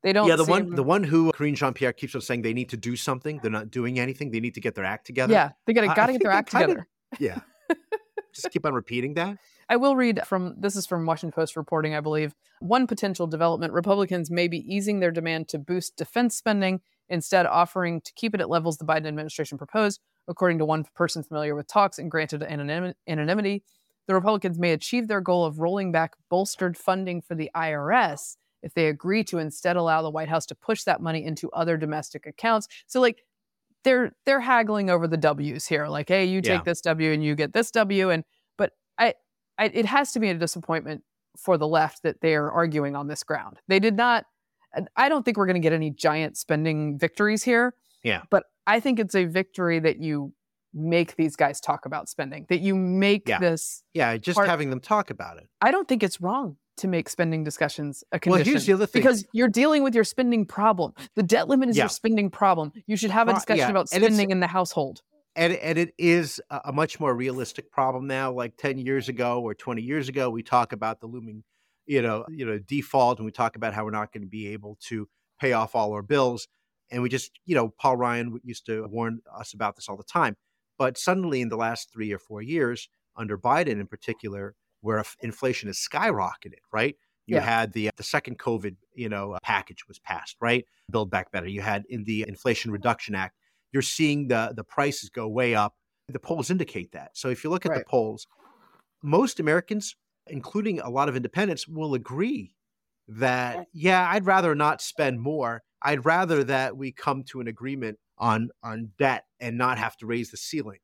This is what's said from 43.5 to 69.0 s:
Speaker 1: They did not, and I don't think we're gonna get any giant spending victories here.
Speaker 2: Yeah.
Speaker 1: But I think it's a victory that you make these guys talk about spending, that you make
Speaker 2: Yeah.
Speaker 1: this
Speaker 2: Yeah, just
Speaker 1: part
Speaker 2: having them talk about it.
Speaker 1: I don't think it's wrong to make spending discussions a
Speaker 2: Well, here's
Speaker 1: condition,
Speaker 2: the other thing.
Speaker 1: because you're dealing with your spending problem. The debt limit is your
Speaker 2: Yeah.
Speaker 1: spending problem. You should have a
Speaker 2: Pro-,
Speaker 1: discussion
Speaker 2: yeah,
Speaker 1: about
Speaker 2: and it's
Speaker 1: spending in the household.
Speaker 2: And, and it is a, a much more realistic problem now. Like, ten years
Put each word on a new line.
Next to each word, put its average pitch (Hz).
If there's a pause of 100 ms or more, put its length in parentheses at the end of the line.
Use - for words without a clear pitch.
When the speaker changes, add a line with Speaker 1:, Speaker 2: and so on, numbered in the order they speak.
Speaker 1:
They 190
did 208
not, 233 (480)
and -
I 269
don't 294
think 226
we're 196
gonna 180
get 160
any 156
giant 156
spending 151
victories 208
here. 240 (300)
Speaker 2:
Yeah. -
Speaker 1:
But 196 (220)
I 220
think 240
it's 202
a 185
victory 175
that 160
you 147 (400)
make 165
these 160
guys 143
talk -
about -
spending, 139
that 180
you 190
make 190
Speaker 2:
Yeah. 107
Speaker 1:
this 170 (100)
Speaker 2:
Yeah, 120
just 170
Speaker 1:
part 202
Speaker 2:
having 156
them 127
talk 208
about 87
it. 80 (120)
Speaker 1:
I 220
don't 370
think 240
it's 185
wrong 190 (200)
to 190
make 175
spending 160
discussions 147
a 170
Speaker 2:
Well, 185
here's 165
Speaker 1:
condition, 262
Speaker 2:
the 196
other 196
thing. 240
Speaker 1:
because 240
you're 240
dealing 285
with 262
your 226
spending 240
problem. 196 (220)
The 208
debt 175
limit 262
is 226
your 127
Speaker 2:
Yeah. -
Speaker 1:
spending 214
problem. 165 (160)
You 214
should 202
have 226
a 185
Speaker 2:
Pro-, 190
Speaker 1:
discussion 214
Speaker 2:
yeah, 131
Speaker 1:
about 190
Speaker 2:
and 185
it's 220
Speaker 1:
spending 202
in 185
the 175
household. 170 (340)
Speaker 2:
And, 170
and 160
it 170
is 170
a, 143
a 143
much 151
more 143
realistic 127
problem 131
now. 135
Like, 123
ten 135
years 131